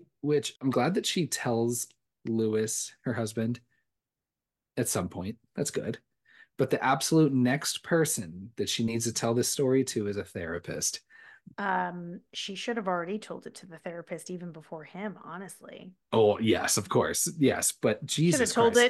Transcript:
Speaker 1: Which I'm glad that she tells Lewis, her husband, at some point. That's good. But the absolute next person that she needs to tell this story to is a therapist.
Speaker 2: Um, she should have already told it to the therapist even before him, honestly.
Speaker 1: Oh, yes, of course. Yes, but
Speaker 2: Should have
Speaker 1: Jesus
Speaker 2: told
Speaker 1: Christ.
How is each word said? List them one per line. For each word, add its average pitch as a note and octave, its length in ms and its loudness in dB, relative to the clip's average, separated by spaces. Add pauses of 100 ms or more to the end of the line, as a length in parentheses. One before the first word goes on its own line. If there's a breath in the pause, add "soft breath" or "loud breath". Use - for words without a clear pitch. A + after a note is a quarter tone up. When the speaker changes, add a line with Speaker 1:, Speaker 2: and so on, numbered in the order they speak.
(200)
Speaker 1:
Which D3 400 0
I'm C3+ 100 0
glad B2+ 240 2
that A3+ 120 0
she E3+ 200 0
tells A#2+ 600 0 (400)
Lewis, A2 640 0 (100)
her C3 100 -2
husband, A2+ 480 -2 (1160)
at A#2 120 0
some F2+ 200 -2
point. F#2+ 280 -8 (180)
That's - 160 -2
good. - 280 -4 (600 soft breath)
But B2+ 120 0
the - 120 0
absolute D3 520 4
next B2+ 480 2
person A2 760 -2
that G#2 120 -2
she - 160 -2
needs A2+ 200 -2
to A2+ 80 -2
tell A#2 220 0
this A#2+ 140 2
story C3+ 360 2
to A2 240 -2
is G2+ 80 -6
a G2 80 -4
therapist. E2+ 760 -6 (580 loud breath)
Speaker 2:
Um, F3+ 640 -4 (120)
she - 240 -10
should A#3 220 -4
have F#3+ 100 -2
already F3+ 300 -2
told F3+ 280 -12
it - 100 -14
to F3+ 100 -18
the E3+ 120 -18
therapist E3+ 520 -12
even F3 220 -10
before D#3 320 -14
him, F#3+ 380 -10
honestly. F#3 680 -16 (200)
Speaker 1:
Oh, G#2 260 6
yes, G#2+ 400 2
of - 100 -4
course. E2 500 2
Yes, A#2+ 340 4
but - 260 0
Speaker 2:
Should - 20 -20
have D3 80 -8
Speaker 1:
Jesus F3+ 460 2
Speaker 2:
told A#3 180 6
Speaker 1:
Christ. A#3+ 180 8